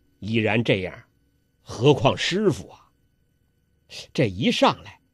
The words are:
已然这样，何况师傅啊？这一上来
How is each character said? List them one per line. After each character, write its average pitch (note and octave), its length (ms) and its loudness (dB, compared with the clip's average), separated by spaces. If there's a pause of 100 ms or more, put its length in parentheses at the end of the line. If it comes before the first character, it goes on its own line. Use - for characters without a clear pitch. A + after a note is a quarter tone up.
(200)
已 G#2+ 160 -4
然 A2 280 2
这 G#2+ 180 0
样， E2 240 -12 (580)
何 C3 320 2
况 A2 200 0
师 F#3+ 360 0
傅 F#2 180 -8
啊？ - 220 -20 (1200)
这 C#3 140 2
一 G#2+ 240 -2
上 - 320 2
来 - 160 -20 (140)